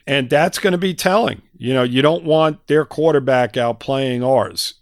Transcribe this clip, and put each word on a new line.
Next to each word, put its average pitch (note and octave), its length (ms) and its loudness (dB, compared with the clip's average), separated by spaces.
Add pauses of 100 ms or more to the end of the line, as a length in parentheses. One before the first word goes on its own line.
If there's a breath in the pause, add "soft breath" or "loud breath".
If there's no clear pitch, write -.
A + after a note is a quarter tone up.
and C#3 220 -2
that's D3+ 300 2
gonna F3+ 200 0
be F#3 160 -2
telling. G#3 480 -2 (140)
You A#2+ 160 -4
know, C3 100 2
you B2+ 200 0
don't E3 220 2
want D#3 420 0
their D3+ 180 2
quarterback C3+ 720 0
outplaying B2 720 -4
ours. A2 560 0